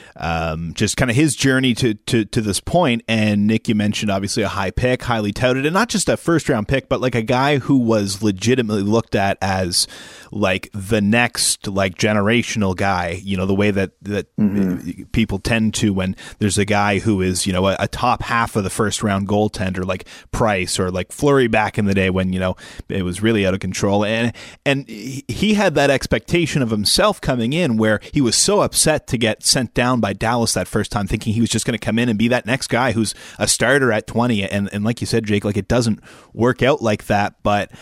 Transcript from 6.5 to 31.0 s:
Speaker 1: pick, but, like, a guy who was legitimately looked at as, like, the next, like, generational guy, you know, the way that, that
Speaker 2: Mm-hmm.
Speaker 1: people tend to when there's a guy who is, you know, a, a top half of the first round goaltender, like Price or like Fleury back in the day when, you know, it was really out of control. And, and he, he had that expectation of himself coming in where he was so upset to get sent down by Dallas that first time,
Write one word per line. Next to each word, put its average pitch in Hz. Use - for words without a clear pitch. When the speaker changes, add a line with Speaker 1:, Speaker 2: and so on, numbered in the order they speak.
Speaker 1:
pick, 135
but, 120
like, 120
a 117
guy 131
who 139
was 107
legitimately 107
looked 104
at 98
as, 95
like, 95
the 104
next, 113
like, 95
generational 107
guy, 90
you 98
know, 95
the 98
way 104
that, 95
that 101
Speaker 2:
Mm-hmm. 95
Speaker 1:
people 107
tend 110
to 107
when 92
there's 101
a 101
guy 101
who 98
is, 92
you 95
know, 92
a, 95
a 101
top 123
half 117
of 101
the 92
first -
round 98
goaltender, 101
like 92
Price 98
or 92
like 90
Fleury 139
back 107
in 104
the 98
day 95
when, 92
you 92
know, 92
it 95
was 90
really 107
out 92
of 95
control. 101
And, 113
and 139
he, 113
he 208
had 196
that 143
expectation 143
of 113
himself 113
coming 123
in 151
where 110
he 147
was 117
so 202
upset 151
to 123
get 110
sent -
down 123
by 101
Dallas 117
that 92
first -
time, 101